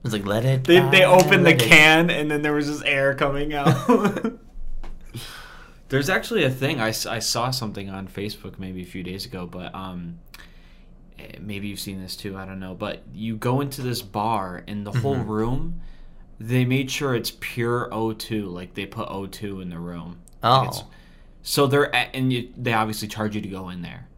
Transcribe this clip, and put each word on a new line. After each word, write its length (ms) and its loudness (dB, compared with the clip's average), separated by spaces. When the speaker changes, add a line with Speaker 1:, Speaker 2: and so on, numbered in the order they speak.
Speaker 1:
It's 120 -4
like, 100 -4
"Let 220 0
it 180 2
Speaker 2:
They, 160 8
they 200 8
Speaker 1:
die, 40 10
Speaker 2:
opened 400 8
the 60 10
Speaker 1:
let 100 6
it" 80 4
Speaker 2:
can 400 8
and 220 0
then 100 0
there 140 0
was 140 0
just 180 -6
air 280 2
coming 380 0
out. 160 2
<laughs> 640 2
There's 180 0
actually 360 0
a 60 4
thing. 300 -2
I, 80 0
s-, 160 -4
I 140 -4
saw 320 -2
something 400 -6
on 180 -10
Facebook 500 -10
maybe 220 -8
a 60 -10
few 160 -10
days 240 -10
ago, 180 -10
but, 300 -12
um, 440 -12
eh, 200 -18
maybe 300 -8
you've 120 -10
seen 200 -10
this 160 -10
too, 220 -10
I 80 -10
don't 140 -10
know. 140 -10
But 280 -8
you 240 -6
go 240 0
into 220 -6
this 180 -4
bar 680 -4
and 200 -8
the 60 -8
whole 240 0
Speaker 1:
Mm-hmm. 140 -4
Speaker 2:
room, 500 -2
they 260 0
made 260 0
sure 240 -2
it's 240 -4
pure 540 -2
O 220 0
two. 320 -6
Like, 260 -10
they 140 -6
put 240 -8
O 160 -8
two 340 -10
in 80 -10
the 100 -10
room. 420 -12
Like, 260 4
it's 120 -8
Speaker 1:
Oh. 80 -18
Speaker 2:
so 240 2
they're 260 4
a-, 240 2
and 160 2
you, 240 -2
they 160 -2
obviously 360 0
charge 280 -4
you 60 -4
to 60 -10
go 200 -10
in 140 -10
there. 360 -14